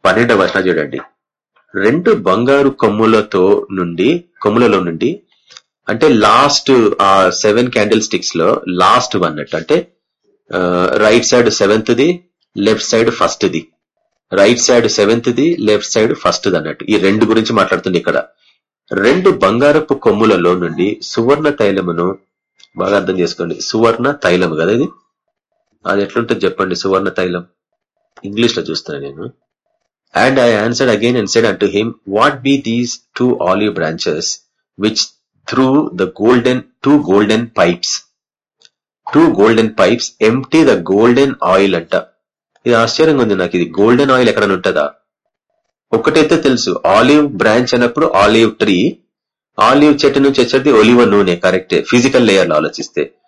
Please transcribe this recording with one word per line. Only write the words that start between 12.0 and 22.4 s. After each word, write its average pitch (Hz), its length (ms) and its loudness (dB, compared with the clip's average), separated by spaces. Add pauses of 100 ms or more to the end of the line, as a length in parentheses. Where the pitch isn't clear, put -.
లెఫ్ట్ 104 320 -2
సైడ్ 113 220 2
ఫస్ట్ - 360 -4
ది, 82 220 -4 (640)
రైట్ 104 280 4
సైడ్ 117 280 2
సెవెంత్ 113 400 0
ది, 143 280 0
లెఫ్ట్ 107 360 -2
సైడ్ 113 220 0
ఫస్ట్ - 340 -2
ది 90 80 0
అన్నట్టు. 78 280 -8
ఈ 104 120 0
రెండు 98 280 2
గురించి 110 280 0
మాట్లాడుతుంది 92 460 0
ఇక్కడ. 82 260 -2 (680)
"రెండు 143 380 2
బంగారపు 131 640 0
కొమ్ములలో 101 600 2
నుండి 87 480 -4
సువర్ణ 143 480 -2
తైలమును", 92 680 -2 (580)